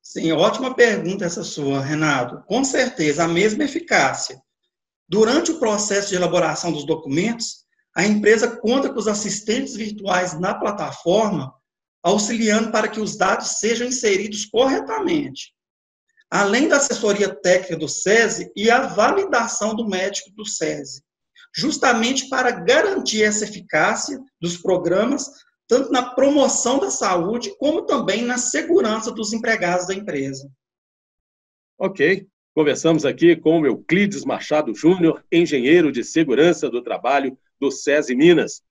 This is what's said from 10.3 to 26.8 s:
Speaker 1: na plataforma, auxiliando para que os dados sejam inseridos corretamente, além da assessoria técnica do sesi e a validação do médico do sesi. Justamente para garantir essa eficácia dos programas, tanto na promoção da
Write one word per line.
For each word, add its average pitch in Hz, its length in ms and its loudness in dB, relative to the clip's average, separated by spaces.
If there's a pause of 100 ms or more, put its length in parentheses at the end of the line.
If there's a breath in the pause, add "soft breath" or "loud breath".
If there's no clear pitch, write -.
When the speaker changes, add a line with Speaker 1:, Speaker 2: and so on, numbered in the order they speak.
Speaker 1:
na 196 140 -2
plataforma, 180 1000 -2 (480)
auxiliando 214 720 0
para 220 160 0
que 220 140 -6
os 175 160 -6
dados - 420 0
sejam 233 260 -2
inseridos 214 600 -2
corretamente, 269 1080 -2 (760)
além 202 400 2
da 285 80 4
assessoria 208 580 0
técnica 180 400 2
do 156 140 -6
sesi 196 680 2
e 214 160 2
a 262 160 2
validação 226 880 0
do 220 140 -4
médico 190 420 -6
do 214 140 -16
sesi. 151 580 -8 (520 soft breath)
Justamente 233 760 0
para 254 220 0
garantir 214 720 0
essa 214 200 0
eficácia 208 760 -2 (200)
dos 170 180 -6
programas, 190 720 0 (380 soft breath)
tanto 269 240 2
na 254 120 2 (100)
promoção 269 680 2
da 392 100 -2